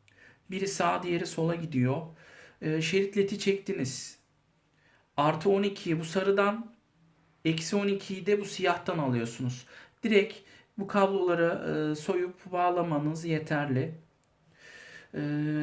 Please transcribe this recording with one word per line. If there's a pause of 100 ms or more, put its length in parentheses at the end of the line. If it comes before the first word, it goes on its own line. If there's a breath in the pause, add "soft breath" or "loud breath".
(520 loud breath)
Biri
sağa,
diğeri
sola
gidiyor. (600 loud breath)
Ee,
şerit
leti
çektiniz. (1000 soft breath)
Artı
on
ikiyi
bu
sarıdan, (720)
eksi
on
ikiyi
de
bu
siyahtan
alıyorsunuz. (380 loud breath)
Direkt (420 loud breath)
bu
kabloları,
e,
soyup
bağlamanız
yeterli. (1200 loud breath)
Ee, (440)